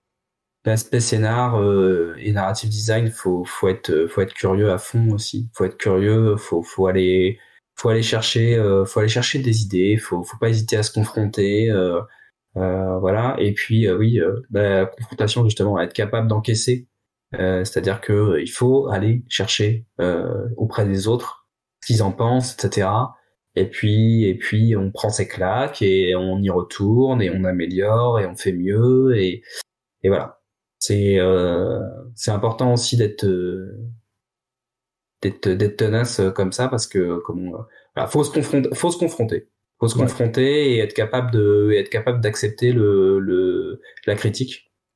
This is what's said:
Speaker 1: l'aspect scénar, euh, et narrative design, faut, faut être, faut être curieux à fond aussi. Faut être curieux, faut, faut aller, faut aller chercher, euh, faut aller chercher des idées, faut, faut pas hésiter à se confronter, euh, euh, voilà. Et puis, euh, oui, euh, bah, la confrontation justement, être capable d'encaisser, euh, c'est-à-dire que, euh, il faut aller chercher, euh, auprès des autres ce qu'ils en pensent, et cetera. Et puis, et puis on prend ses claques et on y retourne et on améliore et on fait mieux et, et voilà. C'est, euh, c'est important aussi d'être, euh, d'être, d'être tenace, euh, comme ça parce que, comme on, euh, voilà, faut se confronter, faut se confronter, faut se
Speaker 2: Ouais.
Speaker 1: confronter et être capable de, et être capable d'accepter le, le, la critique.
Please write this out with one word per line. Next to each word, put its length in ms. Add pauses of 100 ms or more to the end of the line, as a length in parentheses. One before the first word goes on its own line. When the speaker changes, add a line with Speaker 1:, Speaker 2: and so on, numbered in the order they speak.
(640)
Speaker 1:
l'aspect 360
scénar, 600
euh, 560
et 140
narrative 380
design, 420
faut, 340
faut 220
être, 400
faut 140
être 120
curieux 380
à 80
fond 320
aussi. 420
Faut 120
être 120
curieux, 600
faut, 260
faut 240
aller, 500 (380)
faut 140
aller 120
chercher, 540
euh, 300
faut 140
aller 100
chercher 280
des 240
idées, 360
faut, 260
faut 160
pas 100
hésiter 280
à 60
se 80
confronter, 800
euh, 320 (560)
euh, 400
voilà. 400
Et 160
puis, 340
euh, 120
oui, 200
euh, 200 (100)
bah, 120 (180)
la 80
confrontation 560
justement, 360
être 140
capable 340
d'encaisser, 600 (520)
euh, 260
c'est-à-dire 340
que, 140
euh, 280
il 80
faut 400
aller 380
chercher, 580 (140)
euh, 560
auprès 300
des 220
autres 400 (340)
ce 60
qu'ils 160
en 80
pensent, 420
et 80
cetera. 540 (400)
Et 140
puis, 560
et 120
puis 400
on 140
prend 180
ses 180
claques 540
et 340
on 260
y 80
retourne 720
et 80
on 140
améliore 760
et 80
on 80
fait 180
mieux 640
et, 260 (600)
et 60
voilà. 300 (400)
C'est, 400
euh, 600 (360)
c'est 160
important 420
aussi 240
d'être, 280
euh, 520 (1400)
d'être, 280
d'être 280
tenace, 420
euh, 120
comme 200
ça 160
parce 200
que, 320
comme 280
on, 80
euh, 60 (340)
voilà, 140
faut 140
se 80
confronter, 420
faut 180
se 60
confronter, 520 (300)
faut 80
se 100
Speaker 2:
Ouais. 60
Speaker 1:
confronter 680
et 60
être 160
capable 360
de, 420
et 60
être 100
capable 320
d'accepter 520
le, 460
le, 640 (260)
la 80
critique. 560 (240)